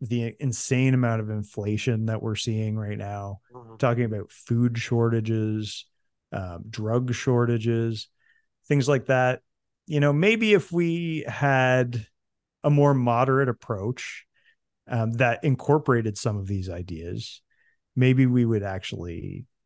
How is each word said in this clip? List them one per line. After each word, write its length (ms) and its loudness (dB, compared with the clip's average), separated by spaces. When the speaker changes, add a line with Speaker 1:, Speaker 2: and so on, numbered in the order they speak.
Speaker 1:
the 380 -4
insane 540 0
amount 280 2
of 80 -8
inflation 800 -2
that 140 -4
we're 140 -4
seeing 420 -4
right 200 -6
now, 420 -10
Speaker 2:
Mm-hmm. 240 -18
Speaker 1:
talking 260 2
about 280 -6
food 460 -2
shortages, 1080 -2
um, 360 -10
drug 440 -2
shortages, 960 0
things 220 2
like 160 2
that. 360 2
You 140 0
know, 100 4
maybe 420 4
if 180 2
we 560 0
had 800 2
a 60 4
more 240 6
moderate 560 2
approach, 760 -6
um, 240 -2
that 300 0
incorporated 760 2
some 200 -2
of 100 -6
these 220 -4
ideas, 720 -10
maybe 300 6
we 180 4
would 200 0
actually, 840 -8